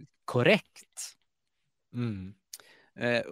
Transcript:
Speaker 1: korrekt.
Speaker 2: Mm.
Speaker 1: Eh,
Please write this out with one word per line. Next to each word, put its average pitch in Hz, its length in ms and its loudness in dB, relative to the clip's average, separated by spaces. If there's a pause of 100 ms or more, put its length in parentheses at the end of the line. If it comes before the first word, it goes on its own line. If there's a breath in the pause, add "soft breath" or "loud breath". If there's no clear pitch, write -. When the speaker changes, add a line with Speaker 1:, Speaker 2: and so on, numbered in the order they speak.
(260)
Speaker 1:
korrekt. - 880 0 (800)
Speaker 2:
Mm. 104 400 -4 (640 soft breath)
Speaker 1:
Eh, 120 340 2